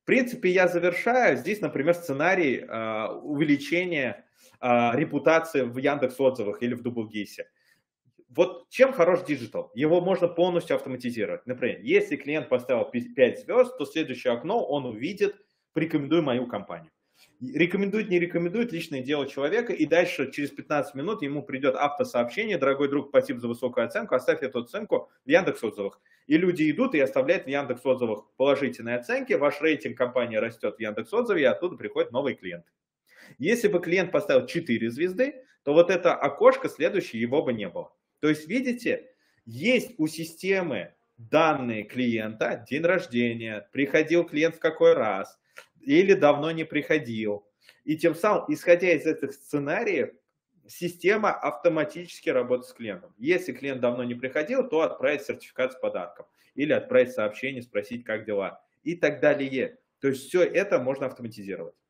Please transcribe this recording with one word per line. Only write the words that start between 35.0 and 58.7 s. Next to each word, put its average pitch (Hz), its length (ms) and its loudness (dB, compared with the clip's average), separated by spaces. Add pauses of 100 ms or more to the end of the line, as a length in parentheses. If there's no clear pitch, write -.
то 147 100 0
вот 170 160 8
это 175 240 4
окошко 160 540 4
следующее, 156 540 -2
его 123 200 0
бы 123 120 -2
не 101 160 -6
было. 85 240 -12 (260)
То 147 100 2
есть, 151 180 -2
видите, 233 640 -4 (340)
есть 170 540 0
у 156 80 0
системы 165 880 -4 (220)
данные 127 640 2
клиента, 113 840 -4
день 147 160 -6
рождения, 117 880 -2
приходил 156 540 2
клиент 160 300 0
в - 40 -20
какой 165 340 4
раз, 107 460 -2 (420)
или 180 320 6
давно 143 380 4
не 160 140 -4
приходил. 117 840 -2 (380)
И 151 100 0
тем 156 200 2
самым, 208 340 2
исходя 175 420 4
из 151 140 2
этих 151 280 -2
сценариев, 165 760 -2 (580)
система 185 640 0
автоматически 160 960 -2
работает 127 400 0
с - 40 -20
клиентом. 104 440 -10
Если 156 360 0
клиент 131 280 -6
давно 123 220 0
не 120 120 -4
приходил, 156 520 -2
то 156 140 0
отправить 143 400 0
сертификат - 520 -6
с - 20 -18
подарком. 101 500 -6 (300)
Или 143 180 0
отправить 123 380 4
сообщение, 123 500 -4
спросить, 120 420 -6
как 107 220 -6
дела. 98 360 -4 (220)